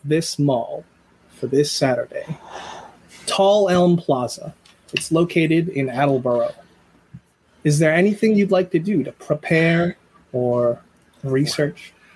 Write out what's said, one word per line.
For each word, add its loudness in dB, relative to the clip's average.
this -2
mall -2
for -8
this 0
Saturday. -4
Tall 4
Elm 4
Plaza. -4
It's -6
located 2
in -4
Attleboro. 0
Is 2
there 4
anything 2
you'd 2
like 0
to 0
do -2
to -6
prepare 0
or 0
research? -2